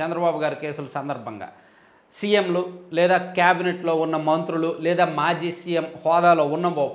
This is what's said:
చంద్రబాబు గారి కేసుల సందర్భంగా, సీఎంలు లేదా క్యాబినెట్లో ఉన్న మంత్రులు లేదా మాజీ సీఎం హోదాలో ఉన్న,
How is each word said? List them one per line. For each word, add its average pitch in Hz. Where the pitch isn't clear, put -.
చంద్రబాబు 170
గారి 147
కేసుల 147
సందర్భంగా, 120
సీఎంలు 185
లేదా 175
క్యాబినెట్లో 180
ఉన్న 160
మంత్రులు 165
లేదా 175
మాజీ 160
సీఎం 170
హోదాలో 170
ఉన్న, 156